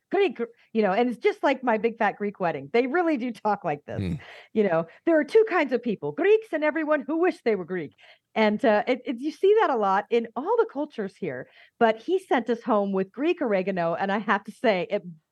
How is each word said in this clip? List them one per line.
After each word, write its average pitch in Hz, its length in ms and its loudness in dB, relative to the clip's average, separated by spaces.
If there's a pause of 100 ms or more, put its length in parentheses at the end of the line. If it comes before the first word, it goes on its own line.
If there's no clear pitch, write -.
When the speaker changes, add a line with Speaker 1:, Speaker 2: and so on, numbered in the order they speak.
(120)
Speaker 1:
Greek," 359 260 0 (360)
you 220 80 2
know, 190 100 2
and 240 160 2
it's 233 100 -6
just - 240 -2
like 285 220 0
my 226 140 2
big 226 180 -2
fat 202 220 0
Greek 208 220 -6
wedding. 151 340 -4
They 247 120 4
really 330 300 0
do 240 160 -6
talk 208 320 -4
like 147 220 -4
this. 104 160 -6
Speaker 2:
Hmm. 170 120 -4 (380)
Speaker 1:
You 214 120 2
know, 165 220 0 (200)
there 320 120 4
are 294 60 2
two 440 240 4
kinds 311 240 0
of 240 100 -2
people, 151 300 -4
Greeks 427 400 2
and 302 100 -4
everyone 302 440 0
who 320 100 -4
wish 339 240 0
they 220 160 0
were 180 80 -6
Greek. 165 320 -8 (380)
And, 214 320 2
uh, 208 200 4
it, 254 200 -2
it, 240 120 -6
you 302 140 -6
see 392 300 4
that 330 80 2
a 269 60 0
lot 202 340 0
in 233 260 0
all 359 220 -2
the 453 120 0
cultures 269 460 -8
here. 139 320 -8 (320)
But 220 160 4
he 339 220 -2
sent 262 320 -2
us 233 120 -4
home 202 300 0
with 190 180 -2
Greek 339 300 -4
oregano. 185 540 -2
And 196 180 -2
I 208 60 -2
have - 260 -2
to 202 80 -16
say, 190 380 0
it 202 120 -2 (300)